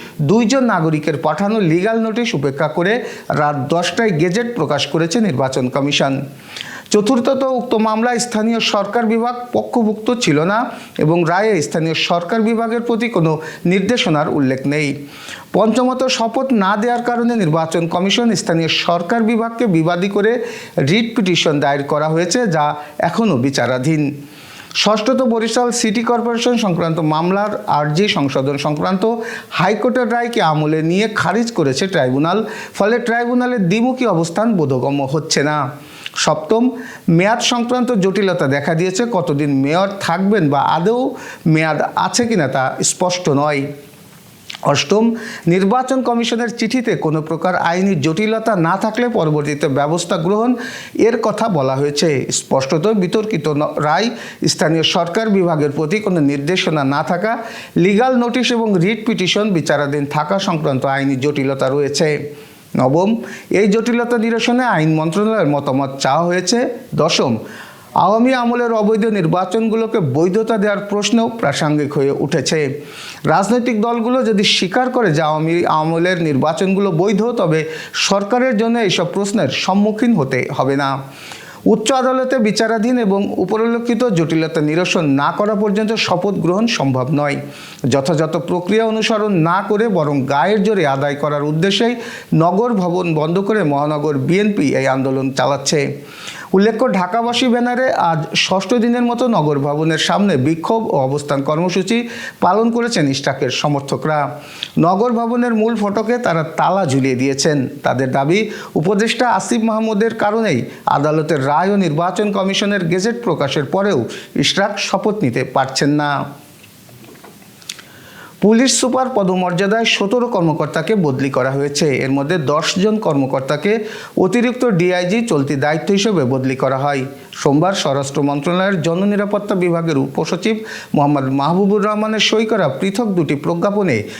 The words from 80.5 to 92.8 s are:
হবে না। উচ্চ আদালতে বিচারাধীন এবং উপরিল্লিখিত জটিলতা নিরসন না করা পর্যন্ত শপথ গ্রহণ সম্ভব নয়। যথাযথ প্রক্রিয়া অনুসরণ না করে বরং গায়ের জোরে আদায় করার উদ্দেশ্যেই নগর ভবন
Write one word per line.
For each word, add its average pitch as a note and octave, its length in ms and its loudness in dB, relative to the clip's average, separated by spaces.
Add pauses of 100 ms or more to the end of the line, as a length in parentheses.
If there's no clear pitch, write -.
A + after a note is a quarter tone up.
হবে C#3 200 0
না। C3+ 220 -2 (680)
উচ্চ G#3+ 280 2
আদালতে C4 460 0
বিচারাধীন A3+ 600 0
এবং G3+ 380 0
উপরিল্লিখিত A#3 680 0
জটিলতা E3 560 0
নিরসন D#3+ 460 0
না C#3+ 300 2
করা G#3 180 0
পর্যন্ত G#3+ 380 0
শপথ G3 420 0
গ্রহণ F3+ 320 0
সম্ভব C3+ 460 0
নয়। C#3+ 240 0 (520)
যথাযথ D3+ 480 2
প্রক্রিয়া F3+ 480 0
অনুসরণ G#3+ 480 0
না F3 360 2
করে G#3+ 200 2
বরং D3 380 0
গায়ের E3+ 360 2
জোরে F#3+ 240 2
আদায় C#3 280 0
করার D3 280 -2
উদ্দেশ্যেই G3 540 0 (380)
নগর F#3+ 380 2
ভবন F3+ 420 0